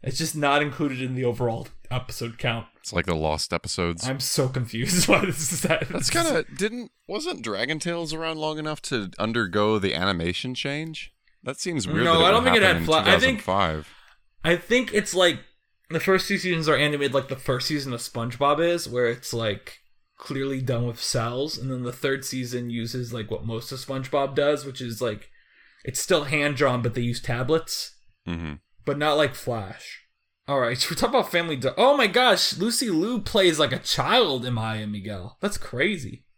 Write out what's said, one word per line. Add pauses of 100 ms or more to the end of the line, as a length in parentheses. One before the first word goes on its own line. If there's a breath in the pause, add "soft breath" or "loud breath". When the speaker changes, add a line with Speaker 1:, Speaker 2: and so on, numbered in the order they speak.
Speaker 1:
It's
just
not
included
in
the
overall (220)
episode
count. (120)
Speaker 2:
It's
like
the
lost
episodes.
Speaker 1:
I'm
so
confused
<laughs>
why
this
is
that.
Speaker 2:
That's
kinda, (120)
didn't, (160)
wasn't
Dragon
Tales
around
long
enough
to
undergo
the
animation
change? (300)
That
seems
weird
Speaker 1:
No,
Speaker 2:
that
it
Speaker 1:
I
don't
Speaker 2:
would
Speaker 1:
think
it
Speaker 2:
happen
Speaker 1:
had
Speaker 2:
in
Speaker 1:
fla-,
I
think,
Speaker 2:
two
thousand
five. (560 soft breath)
Speaker 1:
I
think
it's
like, (500)
the
first
two
seasons
are
animated
like
the
first
season
of
SpongeBob
is,
where
it's,
like, (380)
clearly
done
with
cells,
and
then
the
third
season
uses,
like,
what
most
of
SpongeBob
does,
which
is,
like, (560 soft breath)
it's
still
hand-drawn,
but
they
use
tablets. (320)
Speaker 2:
Mm-hmm. (300)
Speaker 1:
But
not
like
Flash. (440)
All
right,
<laughs>
so
we're
talking
about
Family
Doc.
Oh
my
gosh,
Lucy
Liu
plays,
like,
a
child
in
Maya
and
Miguel.
That's
crazy. (120)